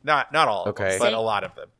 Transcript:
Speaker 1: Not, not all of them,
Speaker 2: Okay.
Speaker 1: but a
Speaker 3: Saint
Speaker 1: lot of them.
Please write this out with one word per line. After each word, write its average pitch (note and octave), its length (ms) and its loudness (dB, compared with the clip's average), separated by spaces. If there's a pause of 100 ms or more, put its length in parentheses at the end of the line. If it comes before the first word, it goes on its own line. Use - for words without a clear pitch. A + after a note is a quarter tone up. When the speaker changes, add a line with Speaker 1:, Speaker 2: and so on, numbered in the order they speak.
Speaker 1:
Not, C#3 300 0
not D3+ 160 2
all F#2+ 160 -2
of G2+ 120 -4
them, G2+ 100 -2
Speaker 2:
Okay. F#2+ 120 0
Speaker 1:
but A#2+ 80 2
a A2+ 60 4
Speaker 3:
Saint A2 100 -2
Speaker 1:
lot G#2 220 -2
of F#2 100 -12
them. - 140 -18 (120)